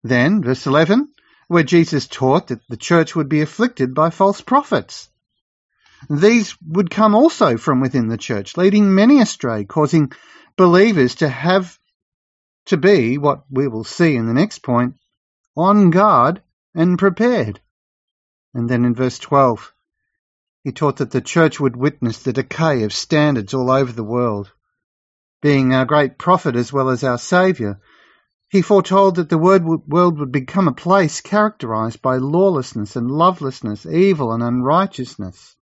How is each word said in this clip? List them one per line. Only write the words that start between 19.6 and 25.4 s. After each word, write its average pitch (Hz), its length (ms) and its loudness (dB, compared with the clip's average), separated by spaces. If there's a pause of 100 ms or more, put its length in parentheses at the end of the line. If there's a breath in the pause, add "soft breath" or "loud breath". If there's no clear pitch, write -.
he 143 80 -8
taught 139 280 -4
that 123 120 -4
the 131 100 -2
church 160 380 0
would 135 160 -2
witness 123 440 -4
the - 140 -6
decay 135 520 -2
of 104 80 -6
standards 143 600 -2
all 127 180 -2
over 131 180 0
the 113 140 -10
world. 110 480 -4 (920)